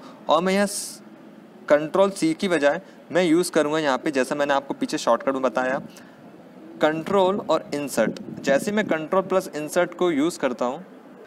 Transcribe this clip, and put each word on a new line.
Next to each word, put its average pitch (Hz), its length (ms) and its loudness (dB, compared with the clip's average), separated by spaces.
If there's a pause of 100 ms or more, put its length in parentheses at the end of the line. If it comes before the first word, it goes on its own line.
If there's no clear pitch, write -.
(300)
और 156 120 4
मैं 190 120 0
यहाँ 202 140 2
स-, - 340 -10 (680)
control 156 420 4
सी 160 220 0
की 202 160 -2
बजाय 151 320 2 (300)
मैं 170 120 2
यूज़ 170 280 2
करूँगा 151 280 2
यहाँ 139 180 2
पे, 160 140 -4
जैसा 135 240 0
मैंने 143 180 0
आपको 139 200 -2
पीछे 135 240 -4
shortcut 127 360 0
में 131 80 -4
बताया, 127 380 0 (1000)
control 185 580 2 (100)
और 156 260 0
insert। 123 440 -2 (220)
जैसे 139 300 2
मैं 208 160 0
control 160 360 0
plus 185 320 0
insert 175 380 -2
को 180 180 0
यूज़ 151 280 0
करता 127 260 -2
हूँ 151 180 -4 (440)